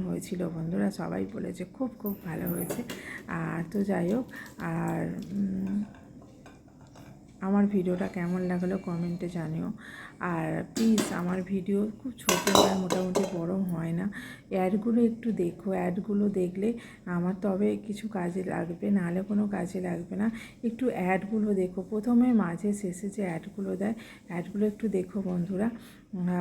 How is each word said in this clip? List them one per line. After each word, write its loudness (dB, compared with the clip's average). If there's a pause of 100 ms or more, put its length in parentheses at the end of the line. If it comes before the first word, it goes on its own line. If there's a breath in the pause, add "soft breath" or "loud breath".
হয়েছিল -4 (140)
বন্ধুরা, 0 (120)
সবাই -2 (120)
বলেছে -6 (120)
খুব, -4 (120)
খুব -4 (120)
ভালো -4
হয়েছে। -4 (460 loud breath)
আর -4 (100)
তো -2 (120)
যাই 2
হোক, 0 (320 loud breath)
আর, -2 (280)
উম, 0 (1600)
আমার 6
ভিডিওটা 2
কেমন -2 (100)
লাগলো 0
কমেন্টে -4
জানিও। -4 (640 loud breath)
আর 0 (260)
প্লিজ, 6 (180)
আমার 0 (120)
ভিডিও 0 (200)
খুব -8 (100)
ছোট 2 (140)
হয়, 8
মোটামুটি 2 (140)
বড় -2 (180)
হয় -2
না। -2 (440 loud breath)
অ্যাডগুলো 2 (100)
একটু -2
দেখো, -2
অ্যাডগুলো 0
দেখলে 0 (480 loud breath)
আমার 2
তবে 2 (100)
কিছু -6
কাজে -2 (100)
লাগবে, -4 (120)
নাহলে 2
কোনো 2 (120)
কাজে -2
লাগবে -4
না। 4 (360 loud breath)
একটু 0 (120)
অ্যাডগুলো 2 (120)
দেখো, 0 (120)
প্রথমে, 6
মাঝে, 4
শেষে -4
যে -2
অ্যাডগুলো -4 (100)
দেয়, 0 (320 loud breath)
অ্যাডগুলো -2
একটু -6 (120)
দেখো -2 (120)
বন্ধুরা। 0 (720 loud breath)